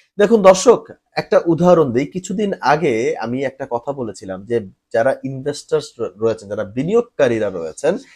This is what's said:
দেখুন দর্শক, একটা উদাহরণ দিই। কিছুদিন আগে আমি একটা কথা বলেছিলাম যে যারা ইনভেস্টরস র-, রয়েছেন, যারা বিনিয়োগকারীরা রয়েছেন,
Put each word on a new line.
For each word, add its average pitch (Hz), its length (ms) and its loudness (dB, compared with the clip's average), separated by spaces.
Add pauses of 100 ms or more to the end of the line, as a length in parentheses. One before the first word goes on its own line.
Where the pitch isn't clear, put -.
(180)
দেখুন 208 240 4
দর্শক, 185 440 6 (260)
একটা 185 340 0
উদাহরণ 165 460 4
দিই। 131 140 0
কিছুদিন 180 560 -6
আগে 143 560 0
আমি 120 260 -6
একটা 131 260 -8
কথা 120 220 -6
বলেছিলাম 101 540 -10
যে 110 240 -4 (240)
যারা 117 300 2
ইনভেস্টরস 143 640 -6 (120)
র-, 113 180 -6
রয়েছেন, 107 320 -4
যারা 104 140 -6
বিনিয়োগকারীরা 120 840 -2
রয়েছেন, 92 480 -4 (180)